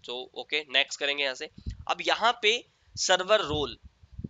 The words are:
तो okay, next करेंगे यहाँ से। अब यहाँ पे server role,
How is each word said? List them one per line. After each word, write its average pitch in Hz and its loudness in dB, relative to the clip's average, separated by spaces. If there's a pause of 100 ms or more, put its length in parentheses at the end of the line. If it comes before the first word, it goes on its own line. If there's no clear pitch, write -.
तो 127 -10
okay, 131 -4 (120)
next 135 2
करेंगे 143 -2
यहाँ 131 -2
से। 151 -10 (400)
अब 175 -2
यहाँ 185 2
पे 214 4 (420)
server 185 4
role, 143 -4 (520)